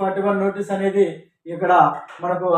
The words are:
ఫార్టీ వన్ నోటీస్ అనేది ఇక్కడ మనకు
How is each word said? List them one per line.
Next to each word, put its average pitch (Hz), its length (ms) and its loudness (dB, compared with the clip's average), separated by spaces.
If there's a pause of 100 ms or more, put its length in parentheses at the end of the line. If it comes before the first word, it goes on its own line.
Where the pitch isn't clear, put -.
ఫార్టీ 190 240 -2
వన్ 196 180 0
నోటీస్ 196 320 -4
అనేది 196 320 2 (440)
ఇక్కడ 180 200 0 (500)
మనకు 180 240 -2 (100)